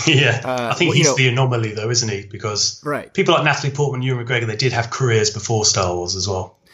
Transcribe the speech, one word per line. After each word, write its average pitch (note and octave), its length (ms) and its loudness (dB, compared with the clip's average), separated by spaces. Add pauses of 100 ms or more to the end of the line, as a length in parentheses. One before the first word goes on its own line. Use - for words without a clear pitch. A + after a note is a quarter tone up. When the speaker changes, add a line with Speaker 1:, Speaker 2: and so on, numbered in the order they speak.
Speaker 1:
<laughs> - 40 -4
Yeah. C#3+ 360 4
Speaker 2:
uh, B2 280 -2
Speaker 1:
I - 20 -2
think E3+ 160 2
Speaker 2:
well, - 80 2
you D3 60 6
Speaker 1:
he's D3+ 40 6
Speaker 2:
know C3 80 4
Speaker 1:
the C3 140 4
anomaly, A#2+ 440 0
though, G#2+ 180 -4
isn't A2+ 180 0
he? G2+ 160 -4
Because G#2 580 -4
Speaker 2:
Right. C#3+ 300 -6
Speaker 1:
people F3 220 4
like C#3+ 80 2
Natalie C#3+ 300 0
Portman, B2+ 280 -2
Ewan B2+ 240 -2
McGregor, A#2 220 -2
they A2 80 -4
did B2+ 180 0
have A#2 160 -2
careers A2+ 400 2
before G#2+ 360 -2
Star F#2 300 2
Wars F2+ 200 -4
as F#2 120 -4
well. F#2 300 -4 (160)